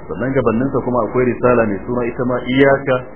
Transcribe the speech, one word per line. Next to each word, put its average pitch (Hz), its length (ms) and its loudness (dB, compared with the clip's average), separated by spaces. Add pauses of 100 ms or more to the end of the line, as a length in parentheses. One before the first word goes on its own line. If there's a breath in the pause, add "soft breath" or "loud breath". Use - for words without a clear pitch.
Sannan 113 280 -6
gabaninsa 131 480 0
kuma 120 220 -2
akwai 113 240 0
risala 120 380 2
mai 101 160 -2
suna 123 240 -4
ita 123 220 -4
ma 123 140 -2
Iyaka 135 560 2 (200)